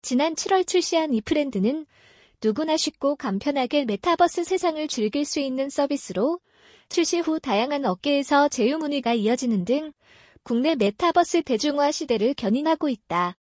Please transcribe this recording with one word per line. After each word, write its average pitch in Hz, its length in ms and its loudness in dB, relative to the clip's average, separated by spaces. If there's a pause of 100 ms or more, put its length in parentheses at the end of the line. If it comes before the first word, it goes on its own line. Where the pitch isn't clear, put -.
지난 302 340 0
칠월 370 300 0
출시한 320 480 0
이프랜드는 277 720 0 (580)
누구나 302 340 0
쉽고 294 380 -2
간편하게 277 680 -2
메타버스 339 580 0
세상을 320 440 -2
즐길 240 360 -2
수 294 160 -4
있는 269 300 -2
서비스로 277 720 -2 (500)
출시 339 300 0
후 320 200 -2
다양한 269 460 -2
업계에서 285 640 2
제휴 254 280 0
문의가 285 360 -2
이어지는 226 520 0
등 294 280 -2 (500)
국내 262 320 2
메타버스 330 680 2
대중화 285 480 0
시대를 247 420 0
견인하고 294 560 0
있다. 175 580 -4